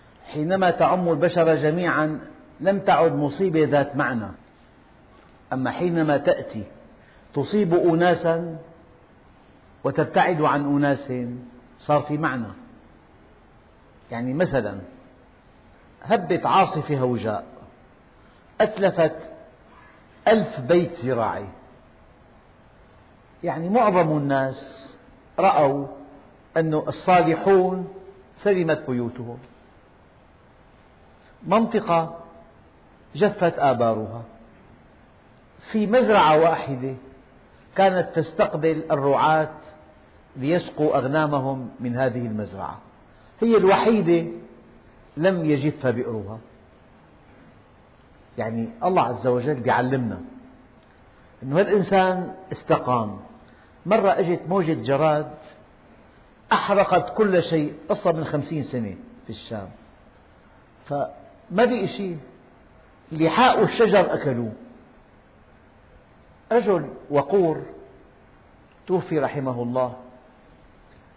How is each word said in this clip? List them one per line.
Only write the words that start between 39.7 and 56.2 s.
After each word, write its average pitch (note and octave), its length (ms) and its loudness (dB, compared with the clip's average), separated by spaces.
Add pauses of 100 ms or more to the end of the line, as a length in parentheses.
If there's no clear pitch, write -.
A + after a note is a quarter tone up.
ليسقوا D3+ 600 0
أغنامهم C3+ 760 -2 (100)
من A#2+ 160 -4
هذه B2 300 -2
المزرعة، G2 520 -8 (600)
هي A3+ 160 4
الوحيدة F#3 720 4 (880)
لم F3 280 0
يجف D3 420 0
بئرها. A2+ 520 -4 (2000)
يعني A2+ 300 -4 (160)
الله F3+ 180 2
عز A#2+ 240 -4
وجل B2 280 2
بيعلمنا A#2+ 680 -2 (1200)
أنه C#3 180 2
هالإنسان F#3 760 2 (180)
استقام. A#2 680 -2 (640)
مرة G3 320 4
أجت F3 300 0
موجة D#3+ 340 0
جراد D3 480 2 (1200)